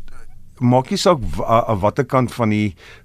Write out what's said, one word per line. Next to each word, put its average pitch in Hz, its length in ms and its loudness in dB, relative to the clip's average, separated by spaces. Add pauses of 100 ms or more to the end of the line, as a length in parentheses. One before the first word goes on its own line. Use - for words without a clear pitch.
(600)
maak 127 300 2
nie 202 80 -2
saak 175 220 4 (180)
wa-, - 80 -4
a-, 113 260 2
a-, 110 80 0
watter 104 260 0
kant 127 280 0
van 113 160 0
die, 104 260 0 (300)